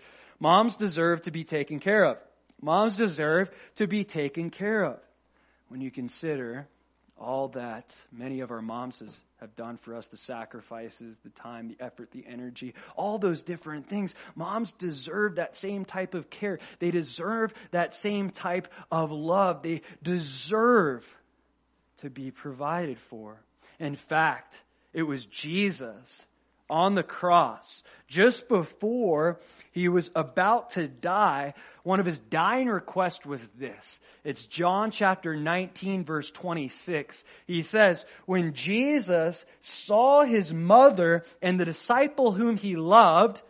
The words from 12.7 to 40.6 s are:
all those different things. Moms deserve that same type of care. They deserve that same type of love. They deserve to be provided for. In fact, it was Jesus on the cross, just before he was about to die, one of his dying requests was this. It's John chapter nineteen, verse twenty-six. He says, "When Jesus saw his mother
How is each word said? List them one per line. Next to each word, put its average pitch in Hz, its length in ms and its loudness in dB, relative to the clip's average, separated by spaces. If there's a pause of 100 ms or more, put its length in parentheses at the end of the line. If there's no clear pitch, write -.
all 208 240 -4
those 185 240 -2
different 156 460 -12
things. 202 260 -6 (200)
Moms 190 380 -6
deserve 165 640 -6
that 170 200 -6
same 196 300 -8
type 185 280 -8
of 165 140 -8
care. 202 300 -6 (200)
They 175 120 -2
deserve 175 640 -4 (160)
that 175 240 -2
same 202 360 -4
type 180 380 -4 (220)
of 160 220 -2
love. 165 500 0
They 165 180 -6 (220)
deserve 160 1040 2 (920)
to 143 120 -14
be 131 200 -12
provided 143 680 -6
for. 110 420 -18 (380)
In 143 180 -8
fact, 156 680 -2 (300)
it 160 100 -4
was 139 220 -4
Jesus 147 1040 -6 (420)
on 180 260 2
the 180 100 2
cross, 170 800 2 (240)
just 240 400 4
before 175 880 0 (320)
he 180 180 0
was 175 280 2
about 185 540 0
to 160 180 -4
die, 143 680 0 (300)
one 190 160 2
of 180 60 0
his 165 120 -2
dying 202 480 0
requests 185 580 -2
was 135 260 -10
this. 120 500 -16 (240)
It's - 220 -10
John 185 440 -2
chapter 185 460 0
nineteen, 180 680 -4
verse 151 240 -6
twenty-six. 165 920 -8 (240)
He 170 160 -2
says, 202 420 4 (200)
"When 180 300 0
Jesus 185 920 0 (140)
saw 269 640 4
his 208 280 2
mother 170 720 6 (180)